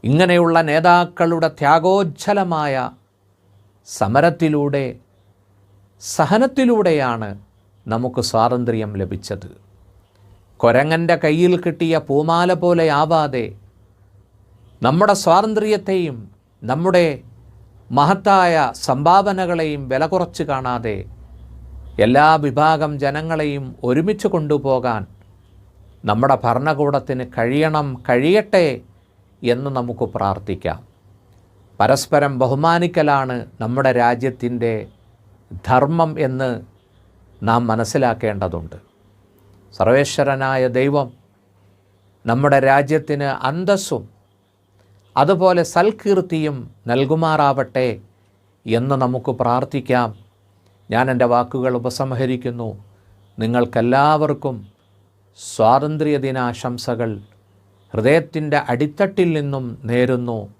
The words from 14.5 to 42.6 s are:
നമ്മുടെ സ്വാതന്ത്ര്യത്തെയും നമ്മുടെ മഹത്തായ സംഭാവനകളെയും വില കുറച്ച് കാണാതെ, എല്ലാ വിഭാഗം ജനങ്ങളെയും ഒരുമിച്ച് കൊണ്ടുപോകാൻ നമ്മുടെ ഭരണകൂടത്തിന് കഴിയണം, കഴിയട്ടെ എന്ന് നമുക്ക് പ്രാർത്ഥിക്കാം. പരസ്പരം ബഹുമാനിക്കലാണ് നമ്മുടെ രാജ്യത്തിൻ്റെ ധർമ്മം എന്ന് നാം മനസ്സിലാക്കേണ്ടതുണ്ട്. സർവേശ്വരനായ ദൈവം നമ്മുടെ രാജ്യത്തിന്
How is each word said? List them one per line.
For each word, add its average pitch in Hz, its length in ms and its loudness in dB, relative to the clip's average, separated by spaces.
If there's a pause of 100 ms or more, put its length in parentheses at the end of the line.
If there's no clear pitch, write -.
നമ്മുടെ 175 320 4
സ്വാതന്ത്ര്യത്തെയും 196 1160 0 (340)
നമ്മുടെ 160 560 0 (680)
മഹത്തായ 170 840 4
സംഭാവനകളെയും 165 1120 0
വില 131 180 0
കുറച്ച് 175 360 -2
കാണാതെ, 123 640 -4 (960)
എല്ലാ 139 340 6
വിഭാഗം 147 640 0
ജനങ്ങളെയും 143 880 -4
ഒരുമിച്ച് 170 440 0
കൊണ്ടുപോകാൻ 135 800 -2 (1000)
നമ്മുടെ 117 400 2
ഭരണകൂടത്തിന് 139 800 0 (140)
കഴിയണം, 143 680 -2
കഴിയട്ടെ 160 720 2 (640)
എന്ന് 123 280 -2
നമുക്ക് 120 340 -6
പ്രാർത്ഥിക്കാം. 95 840 -6 (920)
പരസ്പരം 139 580 2
ബഹുമാനിക്കലാണ് 143 1080 0 (140)
നമ്മുടെ 127 320 0
രാജ്യത്തിൻ്റെ 120 920 -2 (800)
ധർമ്മം 156 540 2
എന്ന് 127 420 -4 (800)
നാം 120 240 0
മനസ്സിലാക്കേണ്ടതുണ്ട്. 107 1120 -4 (1000)
സർവേശ്വരനായ 135 920 0
ദൈവം 131 440 0 (1120)
നമ്മുടെ 139 320 4
രാജ്യത്തിന് 143 640 2